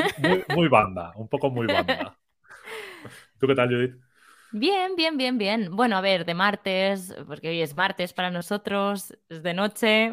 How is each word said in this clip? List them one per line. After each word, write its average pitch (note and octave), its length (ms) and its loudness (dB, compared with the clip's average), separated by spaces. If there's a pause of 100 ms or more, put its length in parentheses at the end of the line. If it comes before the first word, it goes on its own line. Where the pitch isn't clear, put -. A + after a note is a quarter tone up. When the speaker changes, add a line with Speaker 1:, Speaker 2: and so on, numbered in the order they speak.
(180)
Speaker 1:
muy, F#3 260 2 (120)
muy E3 120 4
banda, F#2+ 460 4
un A2 140 -12
poco C#3 220 0
muy A#2 180 -2
banda. - 500 -2 (560)
Speaker 2:
<laughs> - 640 -18
Speaker 1:
¿Tú C3+ 80 0
qué C3+ 80 6
tal, B2 140 2
Judith? B2 260 0 (560)
Speaker 2:
Bien, F#4 460 0
bien, D#4+ 200 0
bien, B3+ 220 0
bien. G#3 320 0
Bueno, G#3+ 260 2
a F#3 40 2
ver, F#3 240 2
de E3+ 100 -2
martes, F#3+ 800 0 (140)
porque D3+ 220 -8
hoy E3 120 -2
es C#3+ 140 -4
martes F3+ 360 -2
para F3+ 200 -2
nosotros, G3+ 840 -4 (120)
es D#3+ 160 -12
de F3 100 -2
noche, G#3+ 580 2